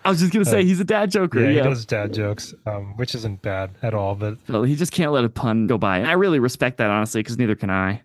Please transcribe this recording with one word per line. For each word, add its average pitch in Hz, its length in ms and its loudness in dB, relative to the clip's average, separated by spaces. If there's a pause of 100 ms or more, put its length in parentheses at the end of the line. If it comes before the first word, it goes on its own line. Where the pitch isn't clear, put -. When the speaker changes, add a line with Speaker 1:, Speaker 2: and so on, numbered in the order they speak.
Speaker 1:
I 185 40 4
was 180 100 2
just 175 140 2
gonna 208 120 4
say, 202 140 2
Speaker 2:
Uh, 190 40 4
Speaker 1:
he's 180 160 2
a 202 40 -2
dad 208 260 2
joker, 190 300 0
Speaker 2:
yeah, 113 100 4
Speaker 1:
yeah. 143 140 4
Speaker 2:
he 135 60 2
does 120 160 -2
dad 104 280 -4
jokes, 104 400 -4 (140)
um, 101 300 -8
which 123 180 -6
isn't 107 260 -8
bad 95 300 -6 (100)
at 110 140 -4
all. 98 180 -2
But 107 240 -6 (100)
Speaker 1:
Well, 113 160 0
he 139 120 2
just 165 160 -2
can't 156 220 0
let 127 100 2
a 117 60 0
pun 113 360 0
go 110 140 0
by. 95 180 2
And 110 100 0
I 160 60 2
really 180 260 4
respect 123 380 0
that, 107 140 2
honestly, 107 320 0
'cause 117 160 -6
neither 107 160 2
can 98 160 -4
I. 95 340 -2